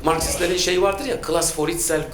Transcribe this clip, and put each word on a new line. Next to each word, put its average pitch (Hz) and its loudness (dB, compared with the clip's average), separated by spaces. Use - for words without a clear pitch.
Marksistlerin 170 0
şeyi 180 2
vardır 196 0
ya, 254 -2
"Class 165 2
for 151 0
itself, 160 0